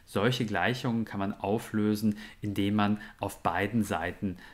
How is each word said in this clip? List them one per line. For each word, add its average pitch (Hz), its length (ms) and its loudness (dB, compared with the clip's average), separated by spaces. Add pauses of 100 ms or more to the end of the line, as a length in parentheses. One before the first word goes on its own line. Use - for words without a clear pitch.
Solche 131 400 2
Gleichungen 113 580 0
kann 104 140 -6
man 98 200 -4
auflösen, 107 800 2 (240)
indem 101 320 0
man 104 260 2 (200)
auf - 240 -6
beiden 101 400 2
Seiten 90 540 -2 (160)